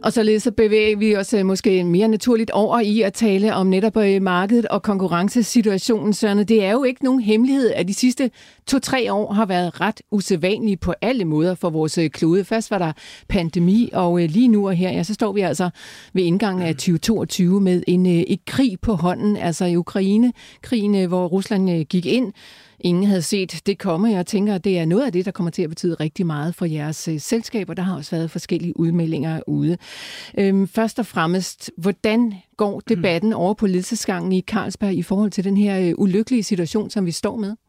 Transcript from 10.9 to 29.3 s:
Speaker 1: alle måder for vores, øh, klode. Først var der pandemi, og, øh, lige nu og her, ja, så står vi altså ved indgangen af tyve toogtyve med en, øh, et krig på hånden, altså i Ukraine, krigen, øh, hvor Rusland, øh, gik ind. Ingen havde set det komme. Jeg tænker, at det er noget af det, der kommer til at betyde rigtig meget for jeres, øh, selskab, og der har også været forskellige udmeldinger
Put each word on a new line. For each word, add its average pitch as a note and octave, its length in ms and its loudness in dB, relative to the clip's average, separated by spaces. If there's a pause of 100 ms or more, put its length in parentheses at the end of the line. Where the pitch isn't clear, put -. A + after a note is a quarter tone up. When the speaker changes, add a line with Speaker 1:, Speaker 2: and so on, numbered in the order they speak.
Speaker 1:
alle A3 220 0
måder D#3+ 300 0
for E3+ 160 -2
vores, D#3 280 -2
øh, D#3 120 0
klode. F3 340 0
Først A3 260 -4
var G3+ 80 -2
der E3 140 -2 (360)
pandemi, F3+ 640 2
og, F3 300 2
øh, E3 80 0
lige A#3+ 180 4
nu G#3 200 4
og F#3+ 60 0
her, F3+ 160 0
ja, F3 120 -2
så G#3 120 -4
står G#3 180 -2
vi G#3 80 0
altså F3 300 0 (420)
ved F#3 100 0
indgangen F#3 400 0
af D#3+ 140 -2
tyve E3+ 220 0
toogtyve F#3 600 0
med F3+ 260 2
en, F3+ 200 2
øh, F3+ 60 4 (100)
et - 220 -2
krig B3 380 0
på A3+ 120 0
hånden, F3+ 420 0
altså E3+ 280 -4
i F3 120 0
Ukraine, G3+ 560 2 (300)
krigen, G#3 320 0
øh, F#3+ 140 2
hvor F3+ 180 0
Rusland, F#3+ 440 0
øh, E3+ 100 0
gik F3 260 -2
ind. A#3 260 0 (480)
Ingen F3 260 2
havde F#3+ 160 2
set F3+ 440 -4
det G3 120 0
komme. G3 300 0
Jeg F3+ 180 0
tænker, G#3 280 0
at F3 100 -4
det F#3+ 140 2
er E3 60 -2
noget G3 220 2
af G#3+ 60 -4
det, F3+ 120 -2
der G3+ 60 -4
kommer E3+ 200 -4
til F3+ 120 -4
at D#3 60 -2
betyde E3 260 -4
rigtig D#3 320 -4
meget D#3 280 -4
for - 120 -6
jeres, D#3 420 -6
øh, D#3 120 -4
selskab, A3 500 -4
og E3 60 -8
der F#3 60 -6
har F#3 140 -2
også D#3+ 200 -8
været D#3+ 140 -2
forskellige E3+ 500 -4
udmeldinger D#3+ 680 -2